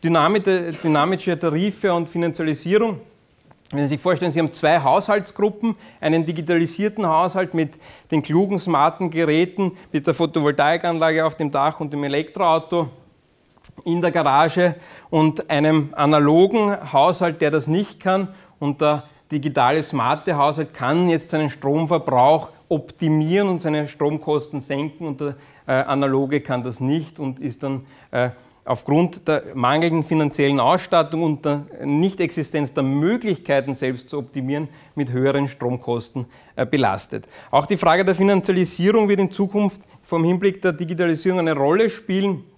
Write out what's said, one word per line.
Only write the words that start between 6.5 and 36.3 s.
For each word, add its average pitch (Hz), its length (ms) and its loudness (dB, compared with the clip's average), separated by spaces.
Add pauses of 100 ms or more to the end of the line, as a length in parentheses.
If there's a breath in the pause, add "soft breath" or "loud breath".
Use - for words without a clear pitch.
Haushalt 180 480 0
mit 160 240 -2 (320 loud breath)
den 156 140 0
klugen, 190 340 2
smarten 165 540 0
Geräten, 165 640 0 (180 loud breath)
mit 147 160 -2
der 156 80 2
Photovoltaikanlage 160 1080 0
auf 151 120 -2
dem 151 160 -4
Dach 147 280 0
und 147 140 -8
dem 143 100 -4
Elektroauto 160 840 -2 (960)
in 170 160 -2
der 175 80 2
Garage 165 640 2 (380 loud breath)
und 156 400 2
einem 151 400 2
analogen 160 1000 2
Haushalt, 165 520 2
der 151 80 2
das 156 160 0
nicht 185 320 -2
kann. 190 300 -2 (280 loud breath)
Und 143 240 -4
der 151 220 2 (280 soft breath)
digitale, 147 520 0
smarte 147 520 -2
Haushalt 147 380 0
kann 156 340 0
jetzt 165 220 -2
seinen 156 220 -2
Stromverbrauch 147 1000 2 (200 soft breath)
optimieren 160 800 0
und 175 120 -2
seine 151 260 -2
Stromkosten 147 720 -4
senken 147 440 -6
und 143 160 -8
der, 143 140 -6 (320 loud breath)
äh, 131 60 0
analoge 135 680 0
kann 123 220 -4
das 123 160 -8
nicht 143 400 -4
und 135 200 -8
ist 135 220 -8
dann, 135 240 -6 (240 loud breath)
äh, 123 200 -2 (360 soft breath)
aufgrund 151 640 -2
der 151 160 0 (120)
mangelnden 156 480 0
finanziellen 143 560 0
Ausstattung 160 640 0
und 156 200 -2
der 143 220 -2 (180)
Nichtexistenz 156 880 -2
der 139 120 -2
Möglichkeiten, 143 880 0
selbst 127 360 -6
zu 147 100 -6
optimieren, 143 480 -6 (260 loud breath)
mit 135 180 -4
höheren 135 360 0
Stromkosten, 123 800 -6 (280 loud breath)